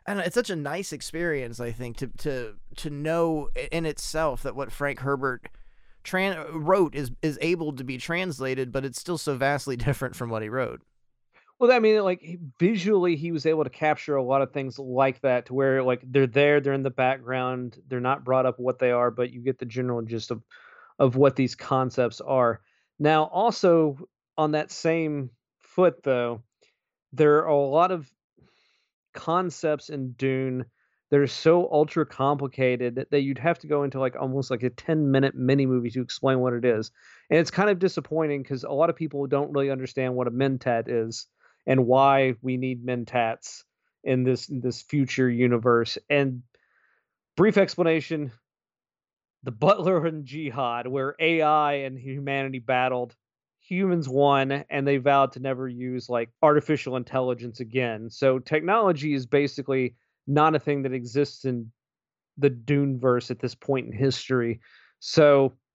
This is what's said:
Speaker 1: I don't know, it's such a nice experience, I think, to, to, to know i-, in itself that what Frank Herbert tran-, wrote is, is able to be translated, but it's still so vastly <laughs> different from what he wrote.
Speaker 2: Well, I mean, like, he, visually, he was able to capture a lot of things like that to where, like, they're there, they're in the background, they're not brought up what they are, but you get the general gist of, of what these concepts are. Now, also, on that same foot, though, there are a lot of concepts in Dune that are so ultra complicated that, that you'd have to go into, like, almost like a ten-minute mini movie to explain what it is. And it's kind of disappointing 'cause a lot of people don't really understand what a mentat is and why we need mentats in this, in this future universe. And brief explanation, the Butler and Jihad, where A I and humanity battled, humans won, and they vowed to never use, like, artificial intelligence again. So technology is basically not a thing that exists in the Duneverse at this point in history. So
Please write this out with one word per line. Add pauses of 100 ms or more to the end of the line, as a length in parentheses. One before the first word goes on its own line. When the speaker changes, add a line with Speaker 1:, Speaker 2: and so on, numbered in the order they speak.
Speaker 1:
I
don't
know,
it's
such
a
nice
experience,
I
think,
to, (100)
to, (200)
to
know
i-,
in
itself
that
what
Frank
Herbert (560)
tran-,
wrote
is, (100)
is
able
to
be
translated,
but
it's
still
so
vastly
<laughs>
different
from
what
he
wrote. (800)
Speaker 2:
Well,
I
mean,
like,
he, (200)
visually,
he
was
able
to
capture
a
lot
of
things
like
that
to
where,
like,
they're
there,
they're
in
the
background,
they're
not
brought
up
what
they
are,
but
you
get
the
general
gist
of, (560)
of
what
these
concepts
are. (400)
Now,
also, (400)
on
that
same (300)
foot,
though, (720)
there
are
a
lot
of (1040)
concepts
in
Dune (460)
that
are
so
ultra
complicated
that,
that
you'd
have
to
go
into,
like,
almost
like
a
ten-minute
mini
movie
to
explain
what
it
is. (380)
And
it's
kind
of
disappointing
'cause
a
lot
of
people
don't
really
understand
what
a
mentat
is (380)
and
why
we
need
mentats (400)
in
this,
in
this
future
universe. (120)
And (920)
brief
explanation, (1120)
the
Butler
and
Jihad,
where
A
I
and
humanity
battled, (440)
humans
won, (180)
and
they
vowed
to
never
use,
like, (100)
artificial
intelligence
again.
So
technology
is
basically (320)
not
a
thing
that
exists
in (640)
the
Duneverse
at
this
point
in
history. (400)
So (220)